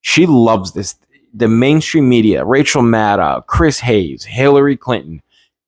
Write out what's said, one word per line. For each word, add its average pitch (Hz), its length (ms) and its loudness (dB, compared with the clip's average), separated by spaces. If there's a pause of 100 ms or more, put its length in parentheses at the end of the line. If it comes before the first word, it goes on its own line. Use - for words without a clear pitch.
She 175 240 0
loves 113 460 2
this. - 240 -10 (360)
The 113 160 -2
mainstream 135 600 2
media, 107 340 2
Rachel 135 380 0
Maddow, 101 640 0
Chris 156 340 0
Hayes, 95 440 -2
Hillary 139 520 0
Clinton, 82 460 -8 (460)